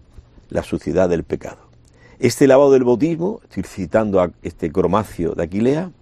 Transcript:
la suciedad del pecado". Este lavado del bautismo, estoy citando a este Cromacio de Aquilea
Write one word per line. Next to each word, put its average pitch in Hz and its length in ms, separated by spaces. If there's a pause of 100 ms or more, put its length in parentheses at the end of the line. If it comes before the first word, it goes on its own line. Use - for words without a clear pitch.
(480)
la 82 140
suciedad 85 480
del 82 140
pecado". - 460 (480)
Este 131 280
lavado 135 240
del 131 140
bautismo, 160 580
estoy - 220
citando 98 560
a 90 100 (120)
este 85 280
Cromacio 90 640
de - 80
Aquilea 123 480 (120)